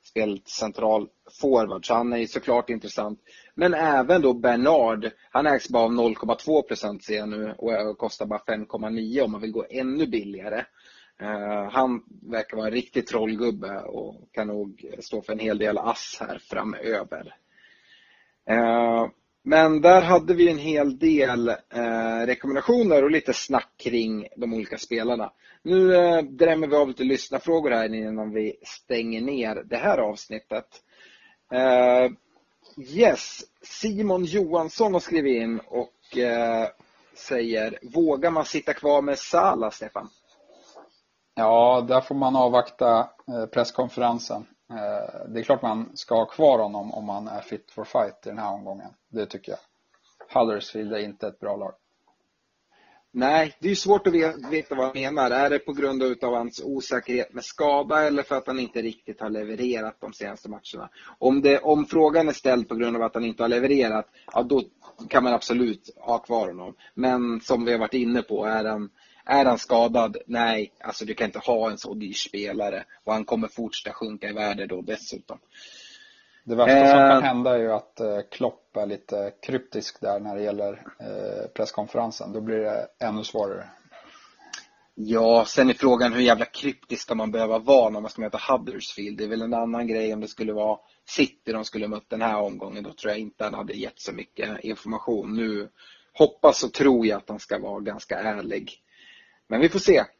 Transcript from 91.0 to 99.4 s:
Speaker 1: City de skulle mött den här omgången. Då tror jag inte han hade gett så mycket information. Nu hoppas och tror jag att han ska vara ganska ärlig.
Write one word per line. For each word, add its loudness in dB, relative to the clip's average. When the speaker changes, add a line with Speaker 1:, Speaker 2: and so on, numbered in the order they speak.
Speaker 1:
City -2
de -6
skulle -8
mött -10
den -4
här 0
omgången. -8
Då -14
tror -8
jag -4
inte -10
han -6
hade -10
gett -12
så -10
mycket -10
information. -6
Nu -4
hoppas 6
och -6
tror 4
jag 2
att -12
han -10
ska -8
vara -8
ganska -8
ärlig. -6